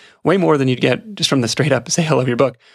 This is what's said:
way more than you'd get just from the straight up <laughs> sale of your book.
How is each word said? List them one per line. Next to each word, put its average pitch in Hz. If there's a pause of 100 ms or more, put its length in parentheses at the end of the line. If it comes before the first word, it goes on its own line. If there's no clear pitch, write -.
(240)
way 175
more 160
than 131
you'd 123
get 202
just -
from 139
the 113
straight 139
up 123
<laughs> -
sale 156
of 127
your 120
book. 127 (180)